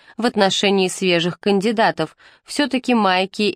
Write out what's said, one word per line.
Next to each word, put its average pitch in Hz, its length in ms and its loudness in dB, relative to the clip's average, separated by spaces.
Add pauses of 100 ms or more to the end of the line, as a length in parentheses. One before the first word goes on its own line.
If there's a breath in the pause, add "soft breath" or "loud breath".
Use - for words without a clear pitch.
(180 soft breath)
в 226 80 -2
отношении 196 640 2
свежих 175 520 -2
кандидатов. 202 800 0 (260 soft breath)
Все-таки 262 480 -2
Майки — 196 640 0